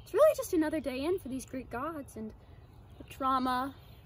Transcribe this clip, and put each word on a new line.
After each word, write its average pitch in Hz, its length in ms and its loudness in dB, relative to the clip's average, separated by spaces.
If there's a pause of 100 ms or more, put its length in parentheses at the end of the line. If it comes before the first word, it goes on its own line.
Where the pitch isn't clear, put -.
it's - 100 -20
really 571 220 8
just - 180 -6
another 311 260 2
day 262 260 -4
in 359 140 0
for 269 100 -12
these 254 160 -6
Greek 262 240 -10
gods, 285 460 -6
and 220 160 -8 (680)
the - 160 -16
drama 262 600 0 (320)